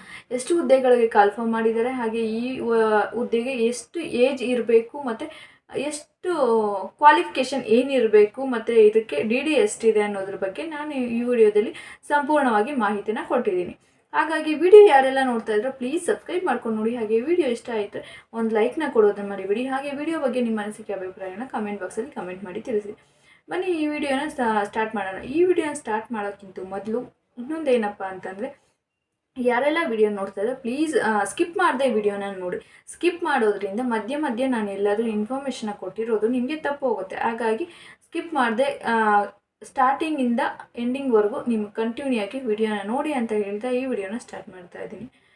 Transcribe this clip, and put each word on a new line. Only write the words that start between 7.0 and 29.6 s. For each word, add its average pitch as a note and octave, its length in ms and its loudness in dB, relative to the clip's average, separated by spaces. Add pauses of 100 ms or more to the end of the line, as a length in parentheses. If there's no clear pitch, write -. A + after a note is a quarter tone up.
ಏನಿರ್ಬೇಕು, A#3 840 4
ಮತ್ತೆ A3+ 400 4
ಇದಕ್ಕೆ A3 360 2
ಡಿ A#3 180 0
ಡಿ D4+ 100 -2
ಎಷ್ಟಿದೆ G#3+ 500 2
ಅನ್ನೋದ್ರ G3 360 -4
ಬಗ್ಗೆ F#3+ 260 -6
ನಾನು D4+ 320 -10
ಈ A#3+ 280 -4
ವಿಡಿಯೋದಲ್ಲಿ A3+ 520 4 (340)
ಸಂಪೂರ್ಣವಾಗಿ C#4+ 640 2
ಮಾಹಿತಿನ G#3+ 460 -2 (100)
ಕೊಟ್ಟಿದ್ದೀನಿ. G#3+ 500 -2 (360)
ಹಾಗಾಗಿ D#4 400 0
ವಿಡಿಯೋ F#4 320 12
ಯಾರೆಲ್ಲ C4+ 380 6
ನೋಡ್ತಾ A3+ 280 -2
ಇದ್ರೋ G#3+ 180 0
ಪ್ಲೀಸ್ C4 340 -6
ಸಬ್ಸ್ಕ್ರೈಬ್ F4 400 -4
ಮಾಡ್ಕೊಂಡು A#3 340 -2
ನೋಡಿ. A3+ 180 -2
ಹಾಗೆ A3+ 240 0
ವಿಡಿಯೋ D#4 280 0
ಇಷ್ಟ A#3 220 -6
ಆಯ್ತು G#3 340 -6 (280)
ಒಂದು A3+ 220 -2
ಲೈಕ್ನ B3 280 0 (100)
ಕೊಡೋದನ್ನ G3+ 400 2
ಮರಿಬೇಡಿ. G3+ 340 -4
ಹಾಗೆ C4+ 240 -6
ವಿಡಿಯೋ D4+ 300 -4
ಬಗ್ಗೆ B3+ 200 -2
ನಿಮ್ಮ A3+ 220 -2
ಅನಿಸಿಕೆ G#3+ 300 -10
ಅಭಿಪ್ರಾಯನ F#3+ 540 -10
ಕಾಮೆಂಟ್ G#3 360 -8
ಬಾಕ್ಸಲ್ಲಿ A3 280 -8
ಕಾಮೆಂಟ್ F#3 340 -12
ಮಾಡಿ F#3 160 -10
ತಿಳಿಸಿ. G#3 360 -6 (540)
ಬನ್ನಿ F4+ 160 -4
ಈ D#4+ 200 0
ವಿಡಿಯೋನ D4 420 -2
ಸ್ಟಾ-, A3 380 0
ಸ್ಟಾರ್ಟ್ A3 280 -4
ಮಾಡೋಣ. F#3+ 280 -6
ಈ D#4 220 2
ವಿಡಿಯೋನ E4+ 280 2
ಸ್ಟಾರ್ಟ್ A3 400 -6
ಮಾಡೋಕ್ಕಿಂತ G3+ 460 -8 (100)
ಮೊದಲು G#3+ 340 -6 (360)
ಇನ್ನೊಂದೇನಪ್ಪ B3 640 -2
ಅಂತಂದ್ರೆ, F#3+ 580 -10 (760)
ಯಾರೆಲ್ಲ B3+ 400 2 (100)